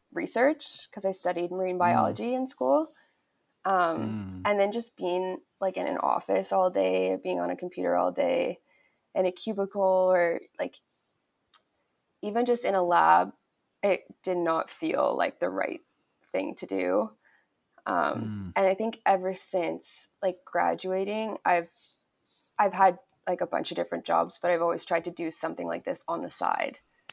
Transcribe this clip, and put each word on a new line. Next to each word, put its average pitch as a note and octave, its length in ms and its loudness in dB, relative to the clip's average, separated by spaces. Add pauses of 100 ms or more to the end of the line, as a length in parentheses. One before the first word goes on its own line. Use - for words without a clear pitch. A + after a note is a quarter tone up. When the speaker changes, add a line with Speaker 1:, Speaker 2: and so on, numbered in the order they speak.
(120)
Speaker 1:
research A#3+ 800 -2
'cause - 140 -8
I G3 60 0
studied F3 400 -2
marine F#3 300 -2
Speaker 2:
Mm. F3 360 2
Speaker 1:
biology A#3 160 -4
in C4 140 -2
school. C#4 460 0 (720)
Um, F#3 520 0 (100)
Speaker 2:
Mm. F#3 180 -8
Speaker 1:
and G#3 140 2
then G3+ 120 4
just A#3 260 -6
being, F#3 440 -2 (200)
like, F#3+ 160 0
in F3+ 100 -2
an - 120 -2
office F#3+ 540 0
all F#3 180 4
day, F#3 460 2
being F3+ 240 -4
on F3 100 -2
a F3+ 60 -6
computer F3+ 380 -2
all F3+ 160 2
day, F3 500 0 (540)
in F#3 120 2
a F3+ 60 0
cubicle, G3 500 -4
or, F#3 580 4 (180)
like, F3+ 180 -6 (1400)
even G#3 240 0
just A#3+ 200 0
in G3 100 2
a F#3 80 4
lab, E3+ 500 4 (500)
it - 200 2 (200)
did F#3 140 -2
not E3 340 0
feel C#3 460 0
like - 220 -2
the F3 100 0
right - 320 -4 (500)
thing - 240 -4
to - 100 -12
do. F#2+ 460 0 (760)
Um, F2+ 540 0
Speaker 2:
Mm. F2+ 160 -10
Speaker 1:
and G3 120 4
I F#3+ 80 4
think A3 300 -4
ever F#3 300 2
since, - 720 -6 (120)
like, F#3 240 -2
graduating, F#3+ 1000 -2
I've, E3+ 260 2 (880)
I've G3+ 140 4
had, F#3+ 260 4 (280)
like, F3+ 140 -2
a F3 60 -4
bunch - 240 -4
of E3+ 60 -6
different E3+ 280 -4
jobs, E3+ 360 0
but F3 100 0
I've E3+ 120 2
always E3+ 220 -2
tried E3+ 200 -2
to F3+ 60 -8
do E3+ 200 -6
something E3+ 360 -6
like E3 180 -6
this - 220 -6
on E3+ 160 -4
the F3 80 -8
side - 480 -4 (340)